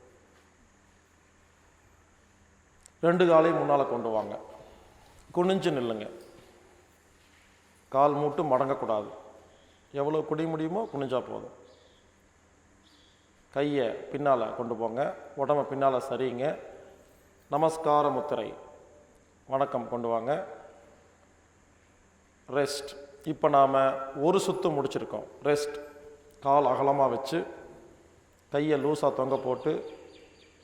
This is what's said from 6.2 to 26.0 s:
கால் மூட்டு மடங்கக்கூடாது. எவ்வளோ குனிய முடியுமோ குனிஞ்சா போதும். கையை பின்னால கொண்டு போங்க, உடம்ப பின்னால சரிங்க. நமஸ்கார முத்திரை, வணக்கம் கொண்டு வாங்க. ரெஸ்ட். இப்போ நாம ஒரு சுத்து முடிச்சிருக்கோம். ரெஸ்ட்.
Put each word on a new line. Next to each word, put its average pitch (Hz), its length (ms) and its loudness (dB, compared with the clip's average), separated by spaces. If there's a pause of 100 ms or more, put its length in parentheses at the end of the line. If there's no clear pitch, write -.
கால் 143 240 4
மூட்டு 147 300 0
மடங்கக்கூடாது. 127 680 0 (840)
எவ்வளோ 147 300 -2
குனிய 156 260 -2
முடியுமோ 160 460 -4
குனிஞ்சா 131 260 -2 (120)
போதும். 107 320 -12 (1900)
கையை 139 320 2
பின்னால 131 680 0
கொண்டு 120 200 -4
போங்க, 113 400 -4 (220)
உடம்ப 139 320 0
பின்னால 135 280 2 (120)
சரிங்க. 127 500 -4 (920)
நமஸ்கார 147 600 2
முத்திரை, 120 420 -4 (920)
வணக்கம் 135 420 -2
கொண்டு 120 180 -4
வாங்க. 117 240 0 (2250)
ரெஸ்ட். - 420 -2 (320)
இப்போ 156 260 0
நாம 135 440 6 (280)
ஒரு 185 260 4
சுத்து 180 280 0
முடிச்சிருக்கோம். 123 520 -4 (160)
ரெஸ்ட். 143 340 0 (640)